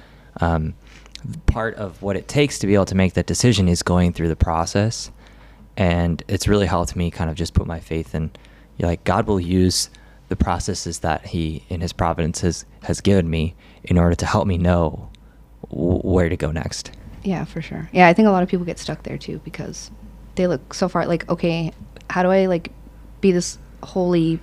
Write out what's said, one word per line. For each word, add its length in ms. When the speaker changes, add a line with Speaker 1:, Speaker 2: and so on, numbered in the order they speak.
Speaker 1:
um, 320
part 300
of 260
what 160
it 100
takes 320
to 80
be 80
able 100
to 100
make 180
that 140
decision 420
is 120
going 320
through 140
the 80
process. 720
And 520
it's 200
really 200
helped 280
me 160
kind 180
of 60
just 180
put 140
my 120
faith 360
in, 80
you 60
know, 60
like, 140
God 240
will 120
use 500
the 60
processes 640
that 260
he, 440
in 120
his 120
providence, 480
has, 240
has 180
given 280
me 260
in 140
order 180
to 100
help 220
me 100
know 520
w-, 300
where 300
to 80
go 140
next. 400
Speaker 2:
Yeah, 220
for 160
sure. 320
Yeah, 140
I 60
think 140
a 40
lot 120
of 60
people 160
get 140
stuck 240
there 140
too, 260
because 460
they 120
look 260
so 160
far, 160
like, 240
okay, 420
how 140
do 60
I, 180
like, 240
be 100
this 260
holy 600